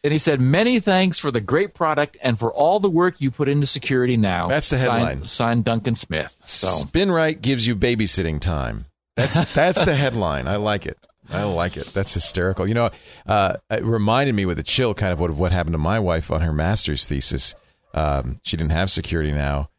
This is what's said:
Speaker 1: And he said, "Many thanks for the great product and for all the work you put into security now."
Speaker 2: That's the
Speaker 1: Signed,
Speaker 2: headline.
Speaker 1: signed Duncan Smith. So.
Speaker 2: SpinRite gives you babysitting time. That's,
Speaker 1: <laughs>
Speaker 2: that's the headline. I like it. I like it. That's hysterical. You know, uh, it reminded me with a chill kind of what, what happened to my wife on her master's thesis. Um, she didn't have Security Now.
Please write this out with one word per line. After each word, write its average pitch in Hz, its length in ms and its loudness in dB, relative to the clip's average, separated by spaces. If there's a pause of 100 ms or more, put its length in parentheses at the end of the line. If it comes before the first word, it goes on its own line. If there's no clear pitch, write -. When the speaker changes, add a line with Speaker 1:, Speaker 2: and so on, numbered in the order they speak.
Speaker 1:
And 147 80 2
he 156 60 2
said, 147 220 2
"Many 202 380 4
thanks 185 400 2
for 147 120 -2
the 120 100 0
great 139 340 0
product 147 480 0
and 117 160 0
for 113 140 0
all 170 280 2
the 190 100 2
work 175 300 2
you 135 100 0
put 139 180 -2
into 143 180 2
security 123 500 0
now." 90 320 2
Speaker 2:
That's - 200 0
the 139 100 0
Speaker 1:
Signed, 120 260 2
Speaker 2:
headline. 69 200 -4
Speaker 1:
signed 117 400 0
Duncan 113 320 -2
Smith. - 480 -6
So. - 240 0
Speaker 2:
SpinRite 160 720 0
gives 123 260 0
you 120 80 0
babysitting 95 680 0
time. 64 460 -4 (300)
That's, 139 380 0
Speaker 1:
<laughs> - 0 -
Speaker 2:
that's 165 300 2
the 151 100 2
headline. 104 520 0
I 98 100 -2
like 104 300 -2
it. - 120 -10 (300)
I 98 140 -4
like 87 340 -2
it. 69 160 -8
That's 95 220 -2
hysterical. 92 540 0
You 113 60 0
know, 120 160 2 (360)
uh, 98 300 2 (120)
it 107 140 -2
reminded 113 540 2
me 98 100 0
with 82 140 -2
a - 20 -8
chill 120 320 0
kind 95 180 -2
of 82 60 -2
what, 85 140 0
what 85 180 0
happened 82 240 0
to 80 40 0
my 87 200 0
wife 87 320 -2
on 80 120 0
her 82 100 0
master's 80 540 0
thesis. - 500 -2 (380)
Um, 69 500 -2
she - 120 -4
didn't 78 140 -2
have 87 220 0
Security 80 400 -2
Now. 71 460 -2